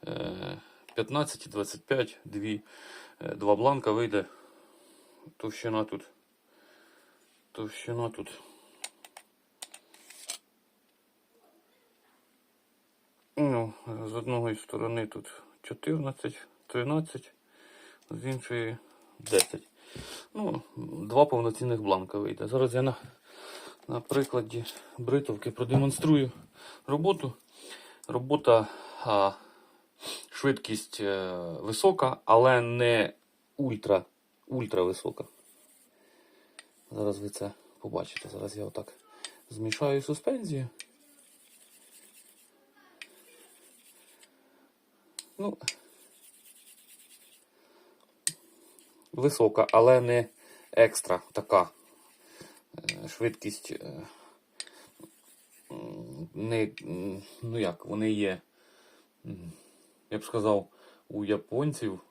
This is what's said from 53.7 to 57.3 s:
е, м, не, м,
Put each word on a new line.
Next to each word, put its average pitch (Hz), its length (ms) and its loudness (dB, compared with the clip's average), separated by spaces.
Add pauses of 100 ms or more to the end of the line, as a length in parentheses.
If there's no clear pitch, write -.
е, 76 360 -12 (1600)
м, - 600 -14
не, 110 380 -2 (100)
м, 92 420 -8 (180)